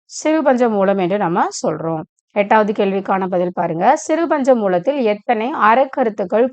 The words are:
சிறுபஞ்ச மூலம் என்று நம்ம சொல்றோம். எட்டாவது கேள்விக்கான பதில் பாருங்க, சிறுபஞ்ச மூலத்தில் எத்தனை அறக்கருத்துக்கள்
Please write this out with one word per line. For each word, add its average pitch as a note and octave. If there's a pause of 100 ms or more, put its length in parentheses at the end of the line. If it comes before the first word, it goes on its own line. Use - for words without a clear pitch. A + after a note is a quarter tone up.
(240)
சிறுபஞ்ச C#4
மூலம் G3
என்று F#3
நம்ம G3+ (200)
சொல்றோம். D#3+ (340)
எட்டாவது G#3
கேள்விக்கான G3
பதில் F3+
பாருங்க, F3
சிறுபஞ்ச D4+
மூலத்தில் G3+
எத்தனை A3
அறக்கருத்துக்கள் A3+